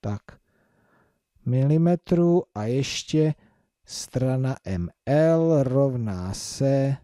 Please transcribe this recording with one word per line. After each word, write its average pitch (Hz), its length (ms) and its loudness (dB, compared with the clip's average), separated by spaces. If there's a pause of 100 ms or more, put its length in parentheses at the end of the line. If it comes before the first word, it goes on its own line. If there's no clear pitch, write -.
Tak. 104 220 -8 (1200)
Milimetrů 170 960 2 (120)
a 107 100 -6
ještě 139 680 -2 (500)
strana 131 800 -4
M 95 240 -6 (180)
L 160 560 2
rovná 120 720 -2
se 139 680 -2